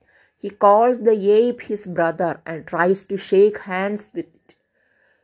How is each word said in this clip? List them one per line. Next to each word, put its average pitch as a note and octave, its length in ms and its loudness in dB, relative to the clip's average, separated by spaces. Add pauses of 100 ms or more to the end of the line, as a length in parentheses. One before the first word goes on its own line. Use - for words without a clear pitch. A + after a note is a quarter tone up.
(360)
He G3+ 140 -12
calls A3 520 2
the G#3 300 2
ape A#3+ 300 2
his G#3 260 -10
brother E3 580 -4
and D#3+ 180 -12
tries F3+ 380 0
to G3 140 -8
shake G3+ 460 2
hands G3+ 520 -8
with E3+ 120 -10
it. - 280 -20 (680)